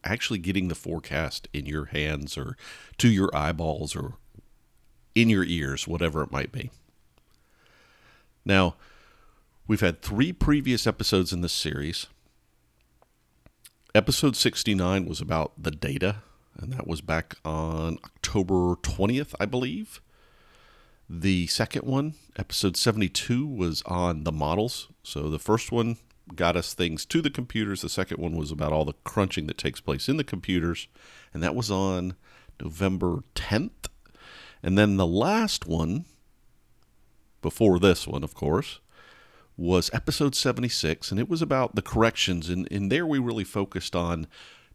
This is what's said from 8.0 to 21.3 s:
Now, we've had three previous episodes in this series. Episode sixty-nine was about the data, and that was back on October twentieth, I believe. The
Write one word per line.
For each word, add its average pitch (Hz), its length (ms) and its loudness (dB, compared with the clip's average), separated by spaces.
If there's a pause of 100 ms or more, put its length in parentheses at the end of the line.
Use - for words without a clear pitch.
Now, 95 300 4 (880)
we've 107 160 2
had 87 220 2
three 123 280 0
previous 139 540 2
episodes 95 480 2
in 87 80 -2
this 85 120 -2
series. 78 520 -4 (1900)
Episode 123 400 4
sixty-nine 95 680 2
was 82 140 -6
about 80 380 -2
the 78 140 -4
data, 78 460 -2 (380)
and - 160 -10
that 131 160 -6
was 80 140 -4
back - 420 -4
on 80 640 -4
October 90 800 0
twentieth, 123 560 0
I 104 80 0
believe. 131 520 -4 (1080)
The 87 380 2